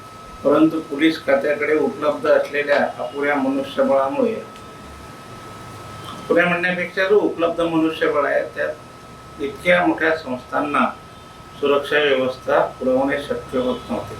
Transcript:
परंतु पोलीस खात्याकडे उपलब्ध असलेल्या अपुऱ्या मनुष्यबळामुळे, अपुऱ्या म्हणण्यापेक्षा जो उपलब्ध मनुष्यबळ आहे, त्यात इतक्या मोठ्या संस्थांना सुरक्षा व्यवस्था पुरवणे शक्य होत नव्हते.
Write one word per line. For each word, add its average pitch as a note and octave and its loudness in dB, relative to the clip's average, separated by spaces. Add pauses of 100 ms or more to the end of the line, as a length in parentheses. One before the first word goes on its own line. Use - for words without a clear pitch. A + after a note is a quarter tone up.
(440)
परंतु D#3 6
पोलीस D#3 0
खात्याकडे D3 2
उपलब्ध C#3+ 0
असलेल्या C#3+ 4 (220)
अपुऱ्या C#3+ -2
मनुष्यबळामुळे, C3+ 2 (1700)
अपुऱ्या E3+ 0
म्हणण्यापेक्षा F3 -2
जो G3+ 6
उपलब्ध E3 0
मनुष्यबळ D#3 0
आहे, C#3+ 0
त्यात - -4 (720)
इतक्या F3 2
मोठ्या D#3+ 2
संस्थांना C3+ -2 (760)
सुरक्षा C#3+ 2
व्यवस्था C3+ 2
पुरवणे C3 0
शक्य B2 -4
होत B2 0 (120)
नव्हते. G#2 -6